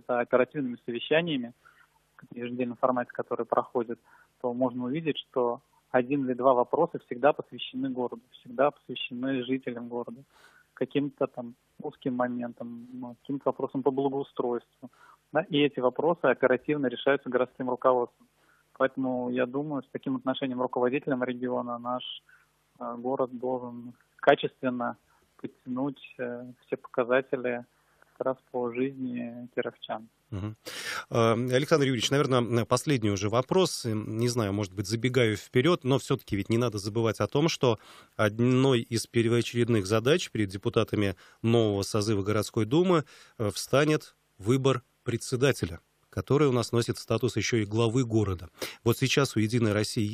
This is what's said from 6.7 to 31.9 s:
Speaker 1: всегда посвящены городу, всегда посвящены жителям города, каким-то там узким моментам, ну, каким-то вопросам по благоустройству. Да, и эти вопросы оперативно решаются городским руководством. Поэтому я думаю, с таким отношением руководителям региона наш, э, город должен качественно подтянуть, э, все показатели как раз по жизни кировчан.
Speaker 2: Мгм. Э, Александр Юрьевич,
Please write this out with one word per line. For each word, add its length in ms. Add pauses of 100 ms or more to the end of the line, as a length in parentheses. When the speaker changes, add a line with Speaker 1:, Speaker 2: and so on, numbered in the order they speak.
Speaker 1:
всегда 260
посвящены 580
городу, 320 (100)
всегда 400
посвящены 760
жителям 420
города, 340 (520)
каким-то 540
там 260 (280)
узким 340
моментам, 800
ну, 280
каким-то 240
вопросам 380
по 80
благоустройству. 1000 (420)
Да, 180
и 100
эти 200
вопросы 460
оперативно 600
решаются 420
городским 400
руководством. 580 (500)
Поэтому 520
я 160
думаю, 380
с 100
таким 240
отношением 440
руководителям 640
региона 540
наш, 260 (760)
э, 180
город 400
должен 560 (240)
качественно 800 (400)
подтянуть, 600 (180)
э, 280 (200)
все 120
показатели 880 (520)
как 100
раз 100 (140)
по 200
жизни 840
кировчан. 520 (240)
Speaker 2:
Мгм. 240 (560)
Э, 220
Александр 520
Юрьевич, 260